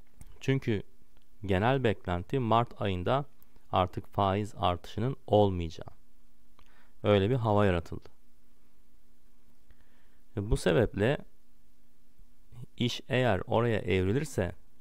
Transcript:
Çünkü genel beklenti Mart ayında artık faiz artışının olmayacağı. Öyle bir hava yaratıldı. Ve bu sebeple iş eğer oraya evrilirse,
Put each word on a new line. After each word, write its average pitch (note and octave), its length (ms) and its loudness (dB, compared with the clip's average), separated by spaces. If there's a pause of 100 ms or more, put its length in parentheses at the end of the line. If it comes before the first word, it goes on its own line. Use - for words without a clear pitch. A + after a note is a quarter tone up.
(400)
Çünkü C3 420 2 (640)
genel A2+ 380 4
beklenti F#2+ 540 0
Mart A#2 440 2
ayında G#2 420 0 (480)
artık F#2+ 340 2
faiz G2+ 500 2
artışının G2+ 600 0 (100)
olmayacağı. F#2+ 680 2 (1080)
Öyle G#2 280 6
bir C3 60 2
hava G#2+ 300 6
yaratıldı. F2 420 0 (2250)
Ve G#2 140 0
bu - 60 4
sebeple C3 640 4 (1600)
iş - 320 0
eğer A#2+ 380 4
oraya A2+ 320 4
evrilirse, G2 760 2 (280)